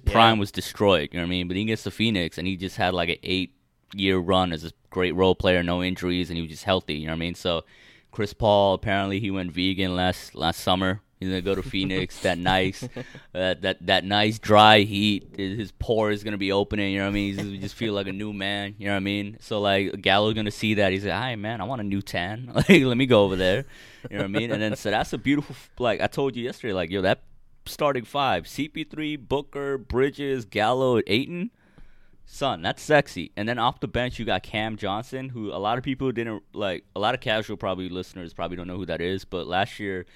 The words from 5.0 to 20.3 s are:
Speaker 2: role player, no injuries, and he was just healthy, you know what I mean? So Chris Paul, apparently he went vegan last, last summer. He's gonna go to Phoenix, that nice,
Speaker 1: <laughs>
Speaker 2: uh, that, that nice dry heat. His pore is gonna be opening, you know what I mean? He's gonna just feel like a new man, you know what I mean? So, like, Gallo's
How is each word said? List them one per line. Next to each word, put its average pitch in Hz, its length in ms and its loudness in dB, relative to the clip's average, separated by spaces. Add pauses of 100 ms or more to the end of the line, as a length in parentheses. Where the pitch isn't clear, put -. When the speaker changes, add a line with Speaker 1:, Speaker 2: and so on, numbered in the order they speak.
Speaker 2:
role 92 200 6
player, 90 280 4
no 87 180 0
injuries, 90 480 -2
and 85 80 -6
he 85 40 -4
was 80 100 -8
just 78 140 -14
healthy, 92 300 0
you 78 120 -6
know 80 60 -4
what 82 40 -4
I - 20 -4
mean? 85 160 -4
So 85 280 -2 (480)
Chris 104 220 -4
Paul, 101 420 6
apparently 98 440 0
he 104 120 -4
went 92 200 -4
vegan 90 440 0
last, 90 400 -2
last 80 240 -2
summer. 95 420 0 (180)
He's 92 100 -6
gonna 92 120 -2
go 95 140 0
to 95 80 -4
Phoenix, 92 560 -4
that 90 180 0
nice, 95 460 0
Speaker 1:
<laughs> - 500 -14
Speaker 2:
uh, 92 280 0
that, 92 160 0 (100)
that 92 160 4
nice 107 360 2
dry 107 400 10
heat. 104 580 2
His 98 340 -6
pore 107 400 0
is 104 120 -4
gonna 107 140 -6
be 95 140 0
opening, 101 400 0
you 98 80 0
know 98 60 0
what 101 60 -2
I - 20 -2
mean? 101 200 0
He's 98 40 -6
gonna 98 200 -6
just 98 180 -10
feel 113 180 -4
like 98 140 -4
a 95 40 -6
new 104 220 -8
man, 101 440 -6
you 101 100 -8
know 101 60 0
what 101 40 2
I - 20 0
mean? 101 400 -2
So, 107 220 -4
like, 98 400 0
Gallo's 101 320 4